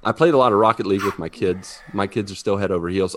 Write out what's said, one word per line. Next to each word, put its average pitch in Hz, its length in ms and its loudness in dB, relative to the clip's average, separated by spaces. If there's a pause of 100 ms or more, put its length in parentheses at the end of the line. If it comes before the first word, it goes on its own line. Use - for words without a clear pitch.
I 107 80 -2
played 160 220 4
a 143 40 4
lot 123 160 6
of 101 60 4
Rocket 110 260 2
League 98 180 0
with 98 160 -4
my 80 100 -8
kids. - 500 -6 (140)
My 98 140 -2
kids 101 240 -6
are 95 40 -12
still 98 220 -2
head 98 140 -2
over 87 180 -4
heels. 92 280 -2